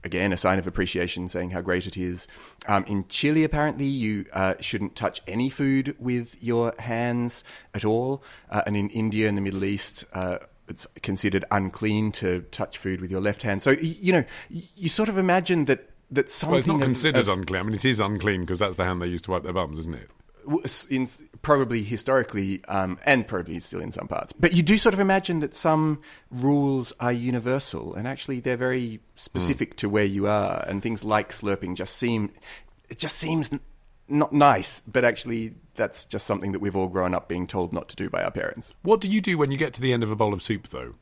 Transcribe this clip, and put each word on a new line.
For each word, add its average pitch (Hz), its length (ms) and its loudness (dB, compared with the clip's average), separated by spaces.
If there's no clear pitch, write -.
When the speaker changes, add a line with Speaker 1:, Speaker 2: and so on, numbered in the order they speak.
Speaker 1:
again, 92 280 0
a 87 60 0
sign 95 220 2
of 90 80 -4
appreciation, 90 600 -2
saying 90 220 -6
how 90 120 -6
great 90 260 -2
it 95 100 -10
is. 90 300 -6
Um, 98 180 4
in 101 220 -2
Chile, 156 360 2
apparently, 147 420 0
you, 107 460 -2
uh, 95 280 2
shouldn't - 360 -4
touch - 320 -4
any 120 220 -2
food 135 380 2
with 120 440 -4
your 117 360 2
hands 120 680 -2
at 104 120 -4
all. 123 360 0
Uh, 104 160 0
and 104 80 0
in 101 140 0
India 110 380 0
and 101 100 2
the 98 40 0
Middle 98 220 -2
East, - 400 -4
uh, 92 240 -4
it's - 180 -12
considered 98 480 0
unclean 104 640 0
to 90 300 -2
touch - 260 -8
food 92 240 -4
with 90 80 -8
your 92 120 -2
left 101 200 -2
hand. 101 220 -2
So, 135 80 4
y-, 143 100 6
you 165 320 0
know, 160 100 6
y-, 170 120 -10
you 180 140 -4
sort 214 200 2
of 196 80 0
imagine 180 480 4
that, 135 240 2
that 135 180 2
something - 220 -2
Speaker 2:
Well, 139 80 6
it's 123 80 2
not 160 80 4
Speaker 1:
of, 143 60 4
Speaker 2:
considered 131 400 4
Speaker 1:
of 101 80 2
Speaker 2:
unclean. 92 320 0
I - 20 -4
mean, 110 120 -2
it 101 100 -2
is 123 160 4
unclean 98 440 0
'cause 90 140 -2
that's 98 160 2
the 95 80 0
hand 90 180 0
they 87 60 -2
use 87 160 -4
to 92 80 -4
wipe 90 120 0
their 90 100 -4
bums, 80 260 -2
isn't 82 160 -6
it? 53 140 -16
Speaker 1:
w-, 151 220 -2
s-, - 220 -4
in 131 160 0
s-, 127 200 -10
probably 120 420 4
historically, 104 840 0
um, 92 380 -2
and 131 240 4
probably 87 320 -4
still - 180 -8
in 82 140 -8
some - 160 -10
parts. - 240 -6
But 175 200 2
you 175 80 6
do 190 160 6
sort 214 160 6
of 190 60 0
imagine 190 400 2
that 147 160 -4
some 156 460 2
rules 139 680 2
are 123 140 2
universal, 120 840 -2
and 101 140 -6
actually 131 320 -6
they're 127 160 0
very 127 420 -2
specific - 600 -4
Speaker 2:
Mm. - 20 -12
Speaker 1:
to 104 120 -2
where 104 160 4
you 98 220 2
are, 104 400 0
and 98 160 -4
things 110 220 -4
like 107 260 2
slurping 95 440 -4
just 92 200 -8
seem, 113 360 0
it - 80 -16
just - 200 -4
seems 160 360 0
n-, 139 60 -4
not 147 220 2
nice, 143 560 6
but 123 160 2
actually 117 500 0
that's - 300 -2
just - 200 -8
something 98 280 -2
that 95 60 -2
we've 98 180 -2
all 95 100 2
grown 90 260 0
up - 140 -2
being 87 180 -4
told 85 280 -2
not 85 160 -4
to - 80 -16
do 101 120 -4
by - 140 -2
our - 80 -2
parents. - 420 -6
Speaker 2:
What 214 180 6
do 202 80 -2
you 214 120 4
do 185 160 0
when 143 140 2
you 139 60 -2
get 143 160 -2
to - 80 -8
the 127 120 2
end 120 80 2
of 110 100 0
a 110 40 -2
bowl 104 180 2
of 92 80 -4
soup, - 280 -6
though? 62 320 -12